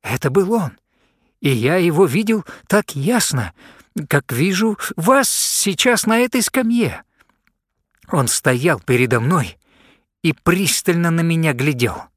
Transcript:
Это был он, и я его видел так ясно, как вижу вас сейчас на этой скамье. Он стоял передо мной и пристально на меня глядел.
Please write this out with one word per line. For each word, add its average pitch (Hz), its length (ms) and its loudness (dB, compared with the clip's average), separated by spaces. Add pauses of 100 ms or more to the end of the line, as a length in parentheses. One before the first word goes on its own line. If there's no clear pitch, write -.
Это 127 280 -4
был 190 240 2
он, 180 240 -2 (640)
и - 80 0
я 127 260 2
его 175 300 4
видел 208 400 0 (240)
так 208 260 0
ясно, 143 580 -2 (540)
как - 240 -2
вижу 190 480 0 (160)
вас 247 340 2
сейчас - 760 0
на 226 140 2
этой 247 220 0
скамье. 233 640 -2 (1040)
Он 139 220 0
стоял 131 500 0
передо 123 400 0
мной 127 380 -2 (640)
и 160 100 0
пристально 170 800 0
на 165 80 0
меня 165 320 0
глядел. 123 520 -2 (140)